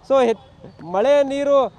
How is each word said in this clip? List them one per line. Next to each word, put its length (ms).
So, 180
ಹೆ-, 600
ಮಳೆ 360
ನೀರು 440